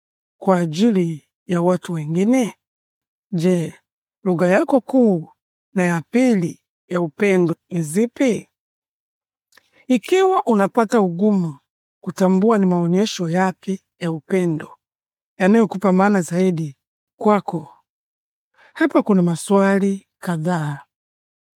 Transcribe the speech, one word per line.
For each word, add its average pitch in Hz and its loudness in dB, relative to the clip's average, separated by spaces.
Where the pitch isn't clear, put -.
kwa 185 2
ajili 175 -2
ya 175 -2
watu 180 -2
wengine? 180 -2
Je, 170 -2
lugha 180 0
yako 254 2
kuu 208 0
na 190 0
ya 175 -2
pili 233 0
ya 180 -4
upendo 175 0
ni 170 -4
zipi? 214 -2
Ikiwa 370 0
unapata 220 0
ugumu 180 0
kutambua 190 2
ni 196 2
maonyesho 180 0
yapi 185 -4
ya 170 -6
upendo 165 -4
yanayokupa 196 2
maana 196 2
zaidi 165 -2
kwako, 202 -2
hapa 320 0
kuna 190 2
maswali 196 0
kadhaa 160 -4